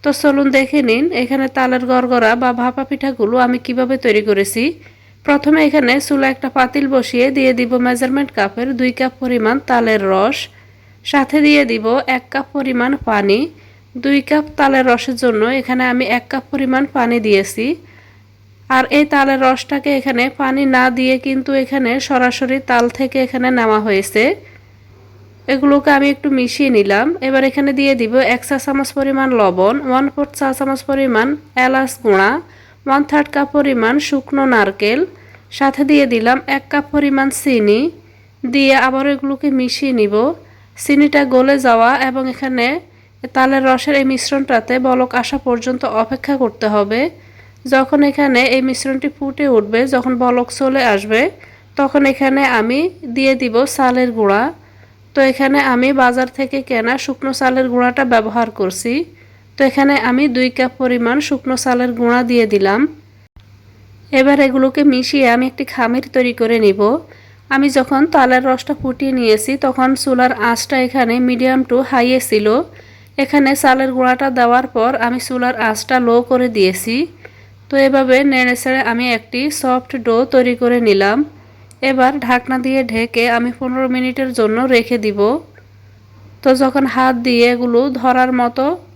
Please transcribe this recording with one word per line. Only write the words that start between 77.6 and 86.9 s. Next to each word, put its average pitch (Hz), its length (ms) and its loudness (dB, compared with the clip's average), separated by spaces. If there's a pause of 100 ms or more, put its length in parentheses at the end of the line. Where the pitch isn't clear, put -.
তো 285 60 -6 (120)
এভাবে 262 300 4 (160)
নেড়ে 247 300 2
চেড়ে 262 180 -2 (100)
আমি 233 140 -2 (120)
একটি 233 240 -8 (200)
সফট 254 300 -2 (160)
ডো 226 100 2 (180)
তৈরি 247 280 2
করে 240 160 2 (100)
নিলাম। 196 300 2 (720)
এবার 262 220 2 (140)
ঢাকনা 247 380 -2
দিয়ে 262 160 0 (120)
ঢেকে 233 320 -2 (120)
আমি 240 220 -2
পনেরো 262 360 -4
মিনিটের 254 440 -4
জন্য 220 200 0 (160)
রেখে 233 240 0
দিব। 208 220 -4 (1200)
তো 277 60 2 (140)
যখন 269 220 0 (100)